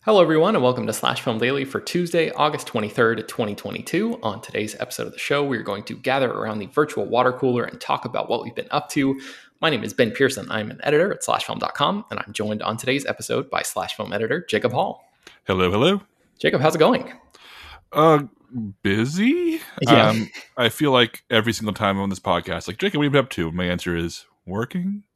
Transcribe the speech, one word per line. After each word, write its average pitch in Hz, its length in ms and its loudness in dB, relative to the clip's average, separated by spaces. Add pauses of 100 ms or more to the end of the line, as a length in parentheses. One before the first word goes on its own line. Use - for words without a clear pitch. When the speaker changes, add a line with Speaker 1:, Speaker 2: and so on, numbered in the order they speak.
Speaker 1:
Hello, 214 160 6
everyone, 160 340 4
and 127 80 2
welcome 123 220 2
to 110 80 -2
Slash 127 280 -2
Film 113 180 -2
Daily 135 260 0
for - 160 -4
Tuesday, 170 520 0
August 151 340 0
twenty-third, 110 600 0
twenty 104 280 -4
twenty-two. 170 680 -4
On 107 180 -4
today's 107 400 -6
episode - 280 -6
of - 60 -14
the - 60 -16
show, 143 240 0
we 135 140 -2
are 110 60 -6
going 104 220 -6
to - 100 -10
gather 131 360 0
around 107 280 -4
the 95 80 -8
virtual 147 380 0
water 123 280 2
cooler 123 300 0
and - 180 -10
talk - 240 -4
about 113 240 -4
what 113 140 -2
we've 113 100 -10
been - 160 -8
up 147 220 -2
to. 135 280 0 (420)
My 160 100 2
name 110 120 -2
is 107 120 -8
Ben 113 160 2
Pearson. 123 400 2
I'm 107 180 -4
an - 140 -14
editor 156 280 4
at - 120 -8
slash - 220 0
film - 120 -4
dot - 160 -4
com, 202 380 0
and 107 80 -6
I'm 104 140 -8
joined 107 280 -2
on 107 160 -4
today's 131 300 -2
episode 123 420 -4
by 90 140 -2
Slash - 320 -6
Film 101 180 -6
editor 113 340 -2
Jacob 110 260 0
Hall. 160 300 -2 (440)
Speaker 2:
Hello, 92 240 2
hello. 165 300 4 (360)
Speaker 1:
Jacob, - 240 2
how's 160 140 4
it 160 40 0
going? 185 320 4 (800)
Speaker 2:
Uh, 151 340 6 (580)
busy. 214 760 2 (220)
Speaker 1:
Yeah. 117 280 4
Speaker 2:
Um, 110 200 -2 (260)
I 120 140 2
feel 147 220 0
like 120 400 2
every 113 200 2
single 107 220 -4
time 98 240 0
I'm 98 60 -2
on 98 60 -2
this 95 100 -6
podcast, 87 480 -2
like, 92 100 -8
"Jacob, 190 220 -2
what 147 60 2
have - 0 -
you 143 40 0
been 135 160 2
up - 60 -16
to?" 82 200 -2
My 90 120 -4
answer 87 340 -2
is 85 280 -6 (200)
working 175 560 -4 (140)